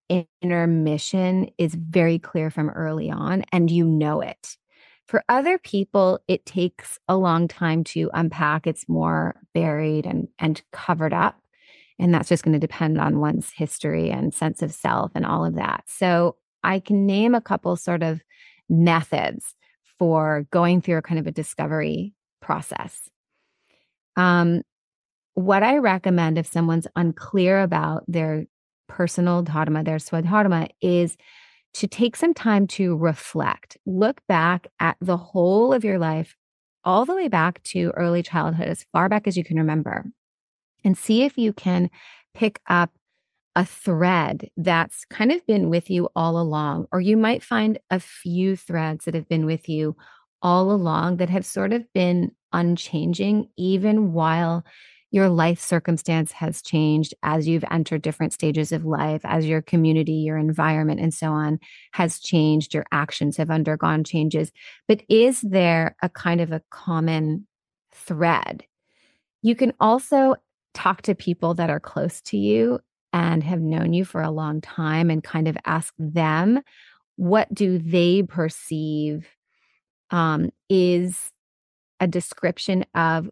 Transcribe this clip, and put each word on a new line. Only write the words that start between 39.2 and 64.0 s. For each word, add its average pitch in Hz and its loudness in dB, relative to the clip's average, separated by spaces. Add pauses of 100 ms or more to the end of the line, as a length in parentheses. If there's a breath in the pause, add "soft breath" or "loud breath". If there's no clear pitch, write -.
as 185 -2
you 170 -2
can 160 -2
remember, 156 -2 (800)
and 190 2
see 220 2
if 277 0
you 220 2
can 180 0 (440 loud breath)
pick 214 -2
up 170 2 (640)
a 180 2
thread 175 0
that's 165 0
kind 233 0
of 349 -2
been 196 2
with 170 0
you 175 0
all 165 0
along, 151 -2
or 185 0
you 208 4
might 220 2
find 220 -2 (120)
a 185 0
few 185 -4
threads 160 -6
that 165 -6
have 156 -6
been 160 0
with 160 -4
you 156 -4 (460 soft breath)
all 185 4
along 175 0
that 180 0
have 180 -2
sort 190 -4
of 240 -4
been 180 2 (220)
unchanging, 175 0
even 190 2
while 165 0 (460 loud breath)
your 196 4
life 170 2
circumstance 165 0
has 160 -8
changed 156 0
as 156 0
you've 165 0
entered 160 -2
different 156 -4
stages 151 -2
of 160 -4
life, 156 -2
as 160 0
your 156 0
community, 160 2
your 156 -2
environment, 156 0
and 165 0
so 156 -4
on 151 -2 (340 loud breath)
has 170 -2
changed, 156 2
your 151 -4
actions 147 -2
have 160 -2
undergone 156 0